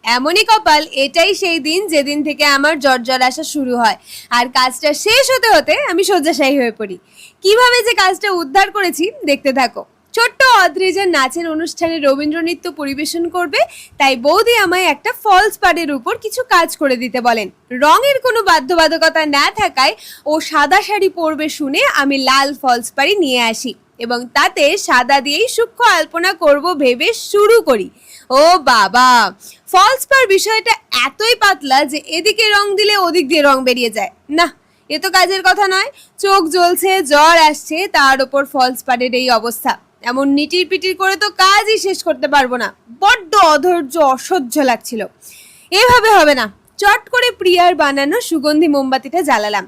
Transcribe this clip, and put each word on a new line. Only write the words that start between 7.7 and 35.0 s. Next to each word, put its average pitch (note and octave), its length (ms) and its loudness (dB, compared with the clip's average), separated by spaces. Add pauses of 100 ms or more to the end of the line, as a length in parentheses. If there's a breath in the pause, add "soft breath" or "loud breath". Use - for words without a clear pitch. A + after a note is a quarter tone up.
যে A#4 60 0 (100)
কাজটা F#4+ 260 0 (120)
উদ্ধার F4+ 360 0
করেছি, F4+ 280 -2 (260)
দেখতে C#4 300 -2
থাকো। G#3 220 -4 (320)
ছোট্ট A#4 260 -2 (240)
অদ্রিজের F#4 520 -2
নাচের C#4 380 -2
অনুষ্ঠানে E4 440 -4
রবীন্দ্র D4 480 0
নৃত্য E4+ 200 -6 (140)
পরিবেশন D4 440 -6 (120)
করবে, F4+ 240 -2 (380 loud breath)
তাই C4+ 160 2 (100)
বৌদি G4 300 2 (100)
আমায় F4+ 300 0
একটা - 160 -8 (120)
ফলস G4+ 400 2
পাড়ের E4+ 340 0
উপর F4+ 180 -6 (100)
কিছু A4 160 -8 (140)
কাজ E4+ 140 2 (120)
করে C4+ 220 0
দিতে B3+ 160 -6 (100)
বলেন। A3 200 -2 (360)
রঙের B4 420 2
কোনো A4+ 140 0 (100)
বাধ্যবাধকতা D#4+ 720 0 (140)
না C#4+ 100 2 (140)
থাকায় E4 340 -2 (360 loud breath)
ও - 20 0 (180)
সাদা D4+ 360 2
শাড়ি G4 220 0 (100)
পরবে D#4 280 -4 (120)
শুনে D4 220 -4 (200)
আমি C#4 160 0 (120)
লাল C#4 200 2 (120)
ফলস A#3+ 360 -2
পাড়ি D#4 180 0 (100)
নিয়ে B3+ 160 0 (120)
আসি A3+ 200 -10 (320)
এবং A#3+ 140 -4 (180)
তাতে D#4+ 280 0 (220)
সাদা C4+ 400 2
দিয়েই E4 300 -2
সূক্ষ্ম A4+ 260 -2 (140)
আলপনা E4+ 340 -2 (140)
করব C#4+ 200 2 (180)
ভেবে B3+ 260 0 (240)
শুরু G#4 240 4 (120)
করি। A3 200 0 (520 loud breath)
ও - 20 6 (280)
বাবা, A#3 400 4 (640 loud breath)
ফলস A4 380 4
পাড় C5+ 240 4
বিষয়টা A4 380 0 (340)
এতই G#4+ 360 -2
পাতলা C#4+ 360 0 (140)
যে D4+ 60 -6 (180)
এদিকে G#4 280 -2 (100)
রং G4+ 100 2 (140)
দিলে G#4 160 2 (120)
ওদিক E4 240 0
দিয়ে D4+ 180 2
রং C4+ 80 4 (120)
বেরিয়ে B3 280 -2
যায়। G3+ 160 -6 (260)
না, E4+ 80 2 (440)
এ - 120 -6